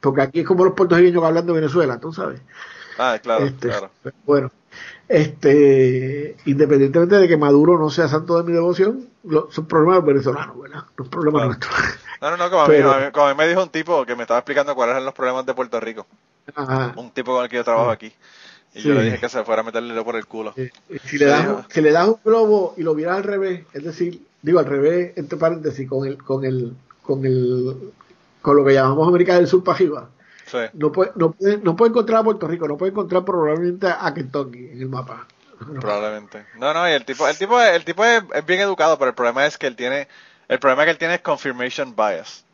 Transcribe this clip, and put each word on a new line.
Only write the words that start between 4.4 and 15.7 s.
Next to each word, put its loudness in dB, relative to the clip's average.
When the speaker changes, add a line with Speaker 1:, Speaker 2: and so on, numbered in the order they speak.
Speaker 1:
este, 4
independientemente 4
de 6
que 4
Maduro 6
no 0
sea 0
santo 0
de -2
mi -4
devoción, 0
lo, -2
son -8
problemas 4
venezolanos, -2
¿verdad? -16
No -12
es -18
problema 0
Speaker 2:
Claro. 0
Speaker 1:
nuestro. -6
Speaker 2:
No, -2
no, -4
no, -2
como 4
a 4
mí, 8
Speaker 1:
Pero 6
Speaker 2:
a 4
mí, -2
como 4
a 4
mí -8
me 2
dijo 2
un -4
tipo -2
que -6
me -10
estaba 0
explicando -2
cuáles 0
eran -4
los -6
problemas -4
de -6
Puerto -6